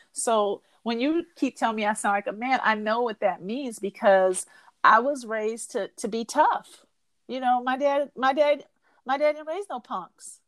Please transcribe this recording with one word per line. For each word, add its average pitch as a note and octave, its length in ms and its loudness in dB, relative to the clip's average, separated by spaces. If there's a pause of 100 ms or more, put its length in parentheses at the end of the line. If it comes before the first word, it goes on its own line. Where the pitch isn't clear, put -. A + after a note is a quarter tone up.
(120)
So G#3 480 0 (220)
when A#3 180 -2
you D#4+ 240 0 (120)
keep C4 200 -2
telling A3+ 200 0
me G#3+ 100 -2
I G#3+ 80 2
sound G3+ 220 0
like G3+ 100 -4
a - 60 -6
man, B3 300 -2
I A3 120 2
know G#3+ 260 -2
what A#3 200 -4
that F#3 220 0
means A#3 360 -8
because F#3+ 640 2 (400)
I G#3+ 140 8
was B3+ 260 -2
raised A3 480 -6
to, G3 160 -4 (100)
to A#3 100 -8
be A3+ 180 -4
tough. - 580 0 (440)
You B3 120 -8
know, B3 220 2
my B3+ 160 -2
dad, C#4+ 380 0
my C4 180 2
dad, D4 300 2 (420)
my C4 100 -2
dad D4+ 200 0
didn't D4+ 120 -14
raise F#4+ 220 -6
no B3+ 100 -8
punks. - 680 -14